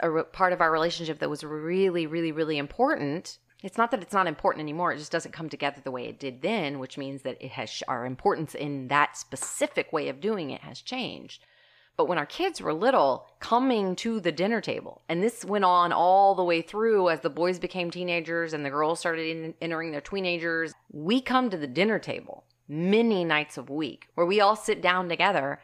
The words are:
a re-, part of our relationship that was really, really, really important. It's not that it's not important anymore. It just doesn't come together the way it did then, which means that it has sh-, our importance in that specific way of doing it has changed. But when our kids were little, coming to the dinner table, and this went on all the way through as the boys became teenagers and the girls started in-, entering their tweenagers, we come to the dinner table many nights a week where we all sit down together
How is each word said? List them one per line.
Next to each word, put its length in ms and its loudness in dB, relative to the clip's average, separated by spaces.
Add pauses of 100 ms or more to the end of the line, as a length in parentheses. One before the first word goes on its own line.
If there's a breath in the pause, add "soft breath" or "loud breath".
a 80 2
re-, 140 2
part 280 2
of 80 2
our 100 6
relationship 500 0
that 100 -2
was 120 -8
really, 640 0
really, 240 -2
really 280 0
important. 800 -2 (240)
It's 160 -10
not 140 2
that 100 -2
it's 100 -18
not 140 2
important 340 0
anymore. 320 -2
It 60 -6
just 140 -14
doesn't 200 -4
come 160 -8
together 340 -4
the 80 -8
way 140 -6
it 160 -12
did 220 -8
then, 360 -2
which 200 -10
means 240 -8
that 180 -8
it 120 -12
has 180 -8
sh-, 180 -10
our 160 -2
importance 500 -2
in 340 -6
that 280 4
specific 800 -4
way 160 -2
of 100 -8
doing 300 -2
it 100 -10
has 220 -16
changed. 600 -10 (540 soft breath)
But 100 4
when 120 2
our 80 0
kids 340 -4
were 140 -2
little, 520 4 (140)
coming 560 2
to 240 -2
the 100 -2
dinner 300 0
table, 480 -8
and 140 -2
this 200 -2
went 220 0
on 300 4
all 400 6
the 100 2
way 160 2
through 480 2
as 120 2
the 100 0
boys 280 0
became 320 -4
teenagers 600 -2
and 100 -4
the 80 -2
girls 300 2
started 260 -2
in-, 360 -6
entering 280 -4
their 120 -6
tweenagers, 720 -2 (180)
we 300 0
come 260 2
to 80 -4
the 100 -4
dinner 320 2
table 460 -10 (240)
many 560 4
nights 320 0
a 60 -8
week 540 -6
where 100 4
we 120 4
all 180 8
sit 260 -2
down 260 2
together 560 2